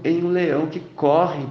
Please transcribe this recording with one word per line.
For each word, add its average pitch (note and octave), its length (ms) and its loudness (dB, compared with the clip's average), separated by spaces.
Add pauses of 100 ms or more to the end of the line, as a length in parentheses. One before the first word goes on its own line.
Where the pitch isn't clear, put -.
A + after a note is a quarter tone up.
em E3+ 200 0
um F3 40 0
leão D#3+ 380 0
que F3+ 140 -8
corre D3+ 720 0